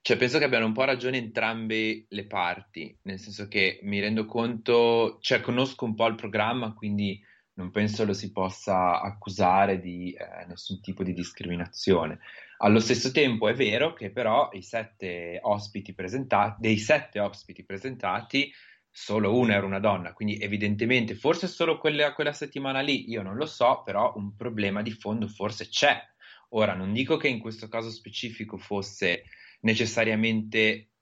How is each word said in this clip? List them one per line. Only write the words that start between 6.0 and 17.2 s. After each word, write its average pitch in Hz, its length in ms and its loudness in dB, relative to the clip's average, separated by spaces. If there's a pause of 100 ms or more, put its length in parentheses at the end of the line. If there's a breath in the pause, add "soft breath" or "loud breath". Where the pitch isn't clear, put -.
il 110 80 0
programma, 110 580 -2
quindi 101 500 -2 (300 soft breath)
non 90 180 -8
penso 107 320 2
lo 101 80 2
si - 220 -4
possa 92 680 2
accusare 98 800 2
di, 90 320 -8
eh, 87 360 -12
nessun 92 340 -10
tipo 95 220 -6
di 92 100 -2
discriminazione. 87 1040 -2 (380 loud breath)
Allo 107 240 6
stesso 123 320 2
tempo 117 340 4
è 113 60 4
vero 127 400 2
che 107 180 -10
però 120 400 2
i 95 100 -12
sette 90 800 -8
ospiti 104 520 -4
presenta-, 107 680 0
dei 110 180 4
sette 123 440 0